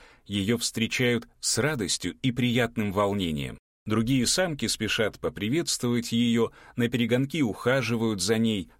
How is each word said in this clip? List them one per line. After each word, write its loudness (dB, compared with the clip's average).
ее 0
встречают -2
с -2
радостью -2
и 2
приятным 0
волнением. 0
Другие 2
самки 0
спешат -2
поприветствовать -2
ее, 2
на 2
перегонки 0
ухаживают 0
за 2
ней, 0